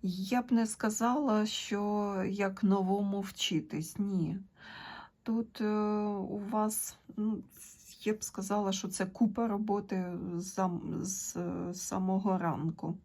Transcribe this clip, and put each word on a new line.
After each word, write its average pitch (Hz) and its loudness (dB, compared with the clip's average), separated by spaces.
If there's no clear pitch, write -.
я 190 0
б 247 0
не 226 6
сказала, 220 2
що 208 0
як 196 0
новому 196 4
вчитись. - -2
Ні. 190 2
Тут, 226 -2
е, 214 2
у 202 -2
вас, 214 0
ну, 214 0
я 214 2
б 214 -8
сказала, 208 0
що 190 -2
це 190 -2
купа 226 2
роботи 202 0
з 175 -6
сам-, - -2
з, - -4
е, 175 -4
самого 190 2
ранку. 165 -2